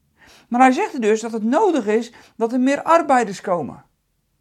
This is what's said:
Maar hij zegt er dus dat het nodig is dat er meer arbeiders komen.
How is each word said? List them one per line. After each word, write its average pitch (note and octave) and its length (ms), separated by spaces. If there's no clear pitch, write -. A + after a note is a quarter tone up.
Maar A#3+ 140
hij C4 100
zegt F4+ 220
er C#4 80
dus A3 200
dat A3+ 100
het A3 120
nodig C#4+ 440
is A3+ 260
dat A3+ 180
er C4 60
meer C#4 240
arbeiders C4+ 580
komen. F3 440